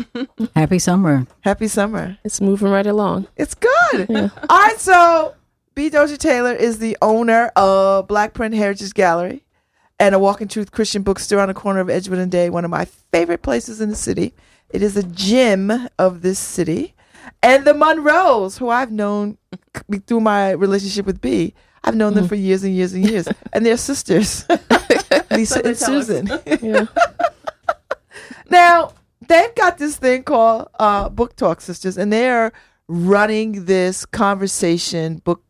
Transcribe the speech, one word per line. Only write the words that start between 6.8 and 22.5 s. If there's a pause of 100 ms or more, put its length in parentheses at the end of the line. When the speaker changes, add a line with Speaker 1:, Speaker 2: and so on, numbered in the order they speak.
Speaker 3:
owner
of
Black
Print
Heritage
Gallery (540)
and
a
Walk
in
Truth
Christian
bookstore
on
the
corner
of
Edgewood
and
Day,
one
of
my (280)
favorite
places
in
the
city. (380)
It
is
a
gem (100)
of
this
city. (480)
And
the
Monroes,
who
I've
known (380)
c-,
through
my
relationship
with
B, (300)
I've
known
them
Speaker 4:
Mm.
Speaker 3:
for
years